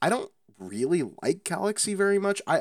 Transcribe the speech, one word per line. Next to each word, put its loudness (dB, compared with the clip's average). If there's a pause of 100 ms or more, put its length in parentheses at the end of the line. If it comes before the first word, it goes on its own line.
I 2
don't -2 (300)
really 0 (200)
like 0
Galaxy -2
very 2
much. 0
I, 2